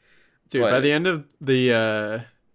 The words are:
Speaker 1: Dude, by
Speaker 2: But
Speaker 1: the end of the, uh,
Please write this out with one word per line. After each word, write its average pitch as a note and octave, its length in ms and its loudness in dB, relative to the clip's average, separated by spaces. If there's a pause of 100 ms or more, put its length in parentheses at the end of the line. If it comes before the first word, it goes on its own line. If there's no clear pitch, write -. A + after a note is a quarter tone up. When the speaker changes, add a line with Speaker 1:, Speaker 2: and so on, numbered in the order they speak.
(500)
Speaker 1:
Dude, C3 120 0
by A#2 80 2
Speaker 2:
But B2+ 100 2
Speaker 1:
the C#3+ 120 2
end D#3+ 140 0
of E3 200 -4 (160)
the, B2+ 320 2
uh, A2 460 -2 (340)